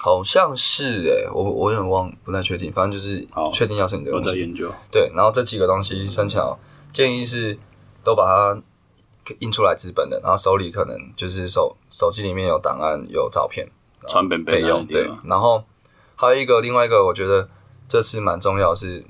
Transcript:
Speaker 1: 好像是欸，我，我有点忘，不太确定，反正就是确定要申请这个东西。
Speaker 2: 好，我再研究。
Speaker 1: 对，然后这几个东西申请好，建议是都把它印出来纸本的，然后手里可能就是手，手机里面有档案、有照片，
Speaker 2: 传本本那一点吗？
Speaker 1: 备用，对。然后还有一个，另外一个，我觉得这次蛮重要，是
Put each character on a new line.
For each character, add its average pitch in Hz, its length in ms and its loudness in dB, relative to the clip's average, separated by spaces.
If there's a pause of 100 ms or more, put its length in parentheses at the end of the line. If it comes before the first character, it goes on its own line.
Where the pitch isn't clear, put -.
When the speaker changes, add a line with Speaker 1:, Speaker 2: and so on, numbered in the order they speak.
Speaker 1:
好 90 180 2
像 156 340 2
是 117 520 0
欸， 58 260 0
我， 85 80 -2
我 110 300 0
有 113 80 -2
点 92 100 -2
忘， 92 220 0 (140)
不 92 80 -8
太 95 100 -2
确 92 140 -4
定， 85 120 -8
反 95 200 0
正 - 20 -6
就 101 80 -8
是 98 260 -8 (280)
确 120 120 0
定 104 120 -4
要 95 100 0
申 95 120 -6
请 71 60 -10
这 - 60 -6
个 73 60 -2
东 - 60 -4
西。 95 60 -2
Speaker 2:
好， - 20 0
我 92 40 -2
再 92 40 -4
研 87 140 -6
究。 - 160 -8 (220)
Speaker 1:
对， - 240 4
然 92 80 4
后 110 80 6
这 120 100 0
几 110 160 -2
个 95 80 2
东 95 180 2
西 98 240 -6
申 101 220 -2
请 101 100 -2
好， 65 180 -2 (360)
建 127 240 2
议 123 80 -4
是 113 340 -4 (420)
都 113 140 2
把 98 100 4
它 101 360 2 (800)
印 113 120 -6
出 107 120 0
来 90 120 4
纸 90 160 -8
本 69 180 0
的， - 120 -6
然 92 100 0
后 95 60 4
手 95 180 2
里 90 160 -2
可 92 140 -2
能 58 120 -10 (200)
就 90 100 -6
是 92 220 -6
手， - 260 0 (140)
手 - 200 0
机 104 140 -4
里 95 100 -4
面 92 140 -4
有 80 100 2
档 71 220 -4
案、 76 300 -2
有 71 200 -2
照 69 160 0
片， - 220 -8 (400)
Speaker 2:
传 92 220 0
本 85 160 -2
本 82 100 0
那 80 60 2
一 - 20 0
点 82 100 2
吗？ 82 140 0
Speaker 1:
备 78 160 -4
用， - 20 -6
对。 - 240 -10
然 90 80 2
后 113 260 4 (520)
还 127 180 4
有 - 20 2
一 135 100 0
个， 120 160 4
另 120 120 -2
外 123 120 4
一 117 40 0
个， 104 160 6
我 90 80 2
觉 95 140 -4
得 95 200 4 (400)
这 117 140 2
次 110 180 0
蛮 92 200 0
重 98 180 0
要， 90 160 4
是 90 360 -8